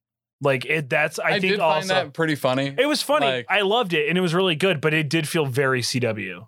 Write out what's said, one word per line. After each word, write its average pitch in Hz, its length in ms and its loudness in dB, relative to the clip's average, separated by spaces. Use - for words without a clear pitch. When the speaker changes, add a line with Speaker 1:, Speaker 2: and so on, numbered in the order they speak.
Speaker 1:
Like, 135 240 0
it, 151 240 -2
that's, 156 280 0
I 165 100 -2
Speaker 2:
I - 20 0
Speaker 1:
think 185 140 0
Speaker 2:
did 208 60 -2
find 156 160 4
Speaker 1:
also 156 180 -2
Speaker 2:
that 165 180 0
pretty 160 220 0
funny. 135 440 0
Speaker 1:
It 254 80 4
was 294 140 0
funny. 285 260 0
Speaker 2:
Like 127 220 -2
Speaker 1:
I 202 140 2
loved 202 320 0
it, 151 160 2
and 175 80 2
it - 20 2
was 170 140 0
really 185 200 2
good, 175 280 0
but 156 100 2
it 156 160 0
did 160 180 0
feel 156 200 0
very 131 340 2
C 123 180 -2
W. 104 500 -4